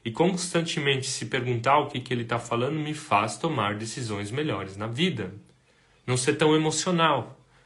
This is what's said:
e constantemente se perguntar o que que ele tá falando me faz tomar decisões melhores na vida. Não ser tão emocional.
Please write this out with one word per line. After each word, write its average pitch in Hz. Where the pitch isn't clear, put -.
e 120
constantemente 160
se -
perguntar 123
o 139
que 127
que -
ele 120
tá 117
falando 123
me 151
faz 107
tomar 120
decisões 107
melhores 101
na 104
vida. 117
Não 127
ser 147
tão 156
emocional. 156